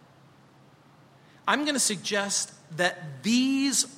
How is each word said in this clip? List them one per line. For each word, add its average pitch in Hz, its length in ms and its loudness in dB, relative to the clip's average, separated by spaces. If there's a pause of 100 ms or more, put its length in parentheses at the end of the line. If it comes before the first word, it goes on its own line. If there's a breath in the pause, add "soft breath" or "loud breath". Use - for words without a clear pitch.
(1500 soft breath)
I'm 247 160 2
gonna 294 160 0
suggest 202 760 -2 (220)
that 156 460 -2
these 262 640 2 (120)